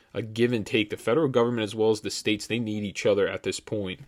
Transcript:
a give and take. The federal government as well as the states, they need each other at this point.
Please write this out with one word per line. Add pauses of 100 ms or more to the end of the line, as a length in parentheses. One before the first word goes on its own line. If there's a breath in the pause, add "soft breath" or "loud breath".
(140 soft breath)
a
give
and
take.
The
federal
government
as
well
as
the
states,
they
need
each
other
at
this
point.